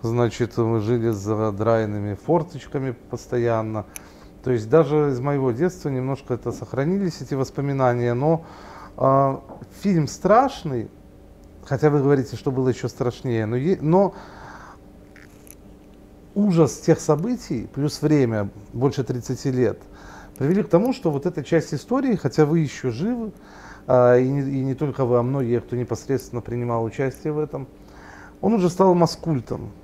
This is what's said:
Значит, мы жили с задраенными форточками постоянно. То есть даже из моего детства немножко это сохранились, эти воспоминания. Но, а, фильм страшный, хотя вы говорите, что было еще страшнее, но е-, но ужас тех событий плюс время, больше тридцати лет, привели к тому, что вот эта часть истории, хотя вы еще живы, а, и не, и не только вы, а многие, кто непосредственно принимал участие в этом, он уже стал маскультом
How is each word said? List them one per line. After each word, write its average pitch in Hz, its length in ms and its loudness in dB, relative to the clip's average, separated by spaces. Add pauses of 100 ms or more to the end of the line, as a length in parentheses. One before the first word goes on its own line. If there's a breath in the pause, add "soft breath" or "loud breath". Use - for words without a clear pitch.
Значит, 117 540 -2
мы 113 220 2
жили 113 320 0
с 107 60 -2
задраенными 104 960 -2
форточками 143 800 -4 (140)
постоянно. 113 760 -2 (580 loud breath)
То 131 80 -2
есть 110 180 -2
даже 147 420 4
из 123 80 -2
моего 135 320 0
детства 156 380 -4
немножко 131 460 -4
это 120 160 -6
сохранились, 156 720 -2
эти 131 120 -6
воспоминания. 131 800 0
Но, 156 320 0 (500 loud breath)
а, 135 460 2 (400)
фильм 170 260 2
страшный, 190 800 2 (760)
хотя 143 240 2
вы 147 100 4
говорите, 135 380 2
что - 140 -4
было 131 180 0
еще 123 180 -2
страшнее, 117 600 -2
но 117 80 -2
е-, 156 260 0
но 175 320 4 (2250 loud breath)
ужас 170 440 4
тех 160 200 2
событий 156 720 -2
плюс 143 280 -4
время, 120 480 2 (240)
больше 131 300 0
тридцати 127 480 -4
лет, 123 280 0 (580 loud breath)
привели 170 260 2
к - 60 -6
тому, 240 240 2
что - 180 -2
вот 143 140 -4
эта 175 180 -4
часть 156 300 0
истории, 247 420 -2
хотя 147 300 2
вы 160 140 2
еще 135 320 -4
живы, 220 400 -4 (560 loud breath)
а, 123 300 6
и 127 120 4
не, 143 120 -2
и 135 220 -4
не 135 120 -2
только 143 300 -2
вы, 120 120 2
а 120 60 2
многие, 123 380 0
кто 117 140 -8
непосредственно 120 680 -4
принимал 120 420 -4
участие 131 500 -4
в 151 60 -4
этом, 143 280 -6 (720 loud breath)
он 202 120 2
уже 180 160 4
стал 185 240 4
маскультом 151 800 0 (120)